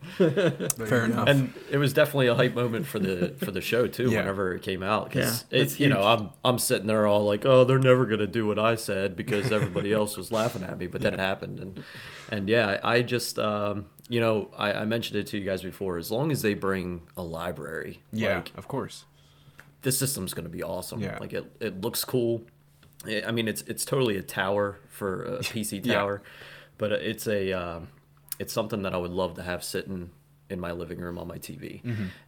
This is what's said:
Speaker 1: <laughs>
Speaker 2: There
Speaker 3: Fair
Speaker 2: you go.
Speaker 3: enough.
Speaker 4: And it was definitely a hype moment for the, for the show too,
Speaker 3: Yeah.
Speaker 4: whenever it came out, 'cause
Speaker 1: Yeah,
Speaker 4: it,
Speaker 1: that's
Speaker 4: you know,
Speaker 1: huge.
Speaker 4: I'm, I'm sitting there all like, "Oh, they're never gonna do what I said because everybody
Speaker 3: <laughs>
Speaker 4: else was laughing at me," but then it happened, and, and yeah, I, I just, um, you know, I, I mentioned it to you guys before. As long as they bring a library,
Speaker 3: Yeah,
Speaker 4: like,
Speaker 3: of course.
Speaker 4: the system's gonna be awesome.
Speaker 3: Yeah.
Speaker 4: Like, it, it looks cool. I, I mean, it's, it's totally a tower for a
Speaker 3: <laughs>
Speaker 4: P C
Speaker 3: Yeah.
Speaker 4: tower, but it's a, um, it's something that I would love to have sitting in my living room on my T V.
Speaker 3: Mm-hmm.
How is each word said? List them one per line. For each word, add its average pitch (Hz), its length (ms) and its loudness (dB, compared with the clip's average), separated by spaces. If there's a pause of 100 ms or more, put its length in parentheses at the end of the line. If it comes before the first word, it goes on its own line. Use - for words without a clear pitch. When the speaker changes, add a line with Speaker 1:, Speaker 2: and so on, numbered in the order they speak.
Speaker 1:
<laughs> - 120 -14
Speaker 2:
There 170 320 6
Speaker 3:
Fair - 100 -4 (160)
Speaker 2:
you 113 100 -6
go. 120 180 4
Speaker 3:
enough. 110 220 2
Speaker 4:
And 139 260 4 (180)
it 143 60 2
was 139 160 2
definitely 139 340 4
a 117 80 6
hype 123 180 4
moment 117 320 0
for 113 140 -4
the, 95 400 0
for - 100 -2
the 95 100 -4
show 113 280 2
too, 120 240 0
Speaker 3:
Yeah. 110 80 4
Speaker 4:
whenever 95 340 0
it 92 80 -6
came 92 220 -4
out, 101 280 0
'cause - 400 -2
Speaker 1:
Yeah, 131 60 2
Speaker 4:
it, 131 60 6
Speaker 1:
that's 135 160 -2
Speaker 4:
you 143 100 6
know, 131 60 6 (120)
Speaker 1:
huge. 113 140 6
Speaker 4:
I'm, 101 80 -8 (160)
I'm 120 140 4
sitting 101 260 0
there 107 220 4
all 104 180 4
like, 104 180 2
"Oh, 131 200 10
they're 131 160 6
never 127 260 8
gonna 104 220 2
do 107 180 0
what 104 140 2
I 113 160 4
said 98 400 -2
because 104 360 0
everybody 101 420 2
Speaker 3:
<laughs> 107 60 4
Speaker 4:
else 107 180 0
was 95 140 -8
laughing 113 320 0
at - 140 -8
me," 90 80 -6
but - 160 -6
then 101 140 2
it 95 40 -6
happened, 95 400 -2
and, 95 240 -12 (460)
and 101 180 -2
yeah, 107 360 4
I, 113 140 4
I 123 40 4
just, 120 380 -2
um, 104 480 -2 (220)
you 117 100 2
know, 113 360 2
I, 104 180 2
I 107 120 -2
mentioned 110 340 -2
it 98 80 -2
to 107 120 -6
you 98 40 -6
guys 95 200 -2
before. 92 340 -6
As 82 140 -6
long 139 200 0
as 123 120 0
they 104 100 2
bring 90 480 -2 (160)
a 92 60 -6
library, 82 800 -8 (100)
Speaker 3:
Yeah, 107 220 0
Speaker 4:
like, 90 200 -6
Speaker 3:
of - 120 -14
course. - 380 -8 (760)
Speaker 4:
the 131 100 0
system's 104 420 -2
gonna 85 160 -8
be 85 140 -8
awesome. 90 380 -8
Speaker 3:
Yeah. 101 180 -6
Speaker 4:
Like, 101 140 -10
it, - 120 -6 (140)
it 95 220 -6
looks 110 240 -2
cool. 117 380 0 (640)
I, 110 220 -2
I 113 40 -2
mean, 117 160 0
it's, 104 160 -4
it's - 220 -6
totally 123 320 2
a 92 60 -4
tower 101 560 0 (100)
for 98 340 -4
a 98 160 -6
Speaker 3:
<laughs> - 40 -4
Speaker 4:
P 110 200 -4
C 104 200 -6
Speaker 3:
Yeah. 120 120 0
Speaker 4:
tower, 101 280 0 (560)
but 104 120 0
it's 107 360 -2
a, 101 260 0
um, 87 340 -6 (520)
it's 98 140 -8
something 107 300 -2
that 92 100 -2
I 92 40 0
would 87 140 -4
love 90 240 -2
to 78 80 -10
have 87 200 -4
sitting 90 460 -6 (400)
in 92 100 -6
my 87 120 -6
living 85 280 -8
room 87 200 -8
on 85 80 -8
my 85 100 -10
T - 180 -12
V. - 300 -14
Speaker 3:
Mm-hmm. 110 200 -4 (220)